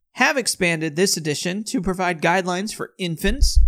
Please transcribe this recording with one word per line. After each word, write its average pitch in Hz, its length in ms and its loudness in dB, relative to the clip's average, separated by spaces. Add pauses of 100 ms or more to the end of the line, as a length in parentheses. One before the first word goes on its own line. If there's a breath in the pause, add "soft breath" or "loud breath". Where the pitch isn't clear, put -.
(120)
have 285 260 0
expanded 165 580 -2
this 190 220 0
edition 170 460 -4
to 220 180 -4
provide 180 400 -4
guidelines 185 540 -2
for - 240 -10
infants, 185 580 2 (100)